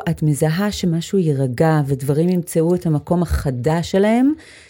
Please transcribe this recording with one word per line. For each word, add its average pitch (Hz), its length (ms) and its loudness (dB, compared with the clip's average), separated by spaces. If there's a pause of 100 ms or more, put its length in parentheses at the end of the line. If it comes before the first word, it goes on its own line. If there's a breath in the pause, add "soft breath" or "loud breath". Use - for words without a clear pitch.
את 160 140 -2
מזהה 156 480 0
שמשהו 170 460 -2
יירגע, 151 720 2
ודברים 139 420 0
ימצאו 175 460 0
את 180 100 -4
המקום 170 380 0
החדש 151 680 -2
שלהם, 226 420 2 (360 loud breath)